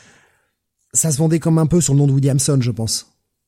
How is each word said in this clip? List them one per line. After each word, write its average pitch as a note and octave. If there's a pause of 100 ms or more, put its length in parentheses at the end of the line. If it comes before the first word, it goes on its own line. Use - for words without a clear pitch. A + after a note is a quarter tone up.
(920)
Ça -
se C3
vendait D#3+
comme D#3+
un D#3+
peu E3+
sur C#3
le C#3
nom C#3+
de C#3
Williamson, C#3
je A#2+
pense. A2 (400)